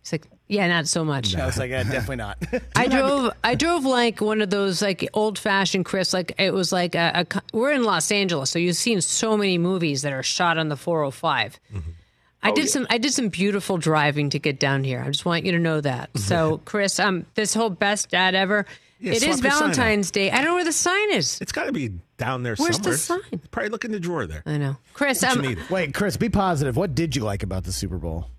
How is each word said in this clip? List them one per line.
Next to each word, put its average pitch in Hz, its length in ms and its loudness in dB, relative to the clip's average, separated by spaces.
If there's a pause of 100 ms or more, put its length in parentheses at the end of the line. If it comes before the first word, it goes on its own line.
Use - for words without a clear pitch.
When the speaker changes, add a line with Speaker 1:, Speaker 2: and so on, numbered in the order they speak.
Speaker 1:
He's - 120 -10
like, 156 120 -6 (220)
"Yeah, 196 200 2
not 170 200 2
so 165 160 0
much." 123 320 0
Speaker 2:
I 131 100 0
was 131 120 0
like, 127 140 -2
"Yeah, 131 120 0
definitely 127 340 -2
not." 101 200 -6 (220)
<laughs> - 180 -12
Speaker 1:
I 247 100 2
drove, 269 440 4 (120)
I 240 120 2
drove, 330 280 2
like, 240 380 2
one 214 200 2
of 190 100 0
those, 196 300 0
like, 196 320 0
old-fashioned, 196 720 0
Chris, 190 300 0
like, 185 240 -2
it 185 160 2
was 190 180 0
like 175 240 0
a, 170 200 4
a 175 100 2
co-, - 160 -4 (100)
we're 247 220 2
in 254 100 2
Los 196 280 2
Angeles, 180 400 0
so 170 80 0
you've 175 180 2
seen 220 240 2
so 220 340 0
many 196 220 2
movies 170 460 0
that 143 100 -2
are 131 100 -6
shot 170 340 2
on 160 120 0
the 143 80 -4
four 165 260 -2
oh 139 80 -2
five. 131 480 -2 (140)
Speaker 3:
Mm-hmm. 82 160 -8 (560)
Speaker 1:
I 220 60 4
Speaker 4:
Oh, 214 40 0
Speaker 1:
did 285 100 2
Speaker 4:
yeah. - 60 0
Speaker 1:
some, 269 180 -2
I 233 80 -6
did 247 160 0
some 233 160 0
beautiful 196 480 0
driving 147 540 0
to 151 60 -4
get 139 220 -2
down 139 240 2
here. 127 180 -4
I 135 80 -4
just 139 140 -6
want 170 220 -2
you 185 80 0
to 170 60 0
know 160 200 0
that. 131 340 -4
Speaker 3:
<laughs> - 40 -4
Speaker 1:
So, 156 480 0
Chris, 196 340 -2
um, 185 260 0 (100)
this 214 180 0
whole 220 160 2
best 202 400 -2
dad 185 260 2
ever, 196 300 2 (340)
Speaker 3:
Yeah, 185 140 -2
Speaker 1:
it 226 100 2
is - 0 -
Speaker 3:
swap 311 80 2
your 285 60 2
sign 262 140 2
out. 294 80 4 (160)
Speaker 1:
Valentine's 214 360 2
Day. 196 180 2
I - 100 0
don't 294 80 2
know 349 80 2
where 359 100 0
the 330 80 0
sign 403 400 2
is. 175 260 0
Speaker 3:
It's - 140 -8
gotta - 180 -4
be 120 220 -2 (240)
down 123 260 -2
there 117 140 -2
Speaker 1:
Where's 330 220 2
the 208 180 0
Speaker 3:
somewhere. 359 340 -2
Speaker 1:
sign? 185 100 -6 (100)
Speaker 3:
Probably 214 180 -4
look 226 160 -6
in 220 80 -4
the 208 80 -4
drawer 165 260 -4
there. 78 180 -10
Speaker 1:
I 151 120 -2
know. 139 180 -2 (160)
Chris, 269 300 0
Speaker 3:
What 254 140 4
you 240 60 2
Speaker 1:
um, 135 60 0
Speaker 3:
need. 104 220 -6
Speaker 2:
Wait, 175 240 -2
Chris, 196 240 -2
be 190 100 0
positive. 165 480 2
What 165 200 0
did 151 200 0
you 127 80 0
like 101 200 -2
about 92 200 -2
the 92 80 -8
Super 92 260 -4
Bowl? 82 280 -6 (140)